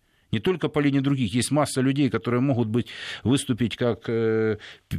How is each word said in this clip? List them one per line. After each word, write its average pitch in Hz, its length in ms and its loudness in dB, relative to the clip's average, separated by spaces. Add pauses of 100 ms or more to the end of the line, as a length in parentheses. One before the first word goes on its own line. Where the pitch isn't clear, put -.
(320)
Не 113 80 -2
только 165 300 0
по 156 100 -2
линии 139 220 2
других. 131 340 0
Есть 123 160 0
масса 139 300 0
людей, 135 280 2
которые 120 300 0
могут 120 300 2
быть, 113 180 0 (360)
выступить 120 520 0
как, 120 340 -2
э, 110 480 2 (300)
п-, - 120 -6